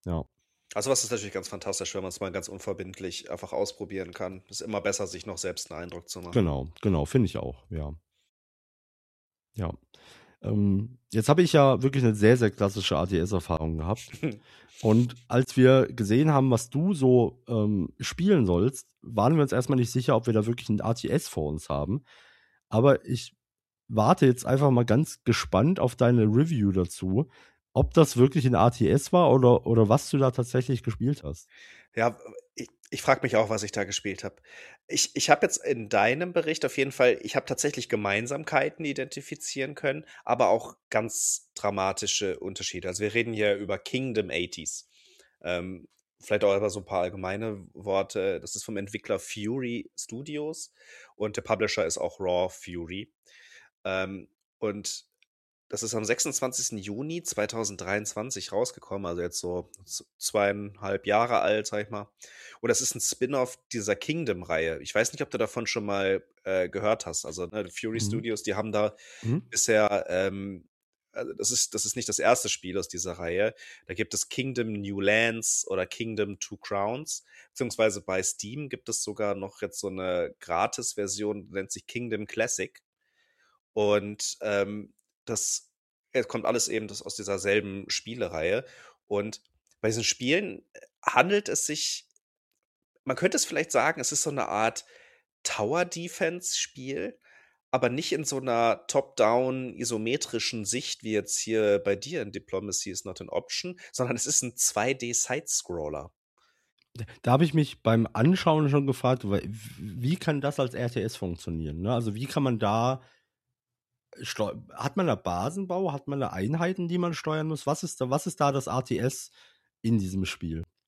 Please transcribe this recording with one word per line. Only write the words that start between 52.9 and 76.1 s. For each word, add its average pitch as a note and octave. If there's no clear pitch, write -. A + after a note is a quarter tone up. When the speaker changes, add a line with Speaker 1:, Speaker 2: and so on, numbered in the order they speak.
Speaker 2:
Ähm, F#2+
und G#2
das G#2
ist A2+
am G#2+
sechsundzwanzigsten B2
Juni C3+
zweitausenddreiundzwanzig G#2
rausgekommen, G2+
also F2
jetzt F2+
so F2+
z-, -
zweieinhalb G2+
Jahre A2+
alt, G#2+
sag G#2
ich G#2
mal. G#2
Und A#2
das A#2+
ist B2+
ein A#2+
Spin-off B2+
dieser G#2
Kingdom-Reihe. F2
Ich -
weiß A2
nicht, -
ob -
du B2
davon A2+
schon A2
mal, G2
äh, F#2
gehört G#2
hast. E2+
Also, E2+
ne, G2
Fury A2+
Speaker 1:
Mhm. -
Speaker 2:
Studios, G#2+
die G2+
haben G#2+
da G#2
Speaker 1:
Mhm. B2+
Speaker 2:
bisher, G#2+
ähm, F#2+
also -
das -
ist, -
das -
ist -
nicht A#2+
das G#2
erste A2+
Spiel F#2
aus F#2
dieser F2
Reihe. F2+
Da F#2
gibt -
es -
Kingdom B2
New G2+
Lands A2+
oder F#2
Kingdom G#2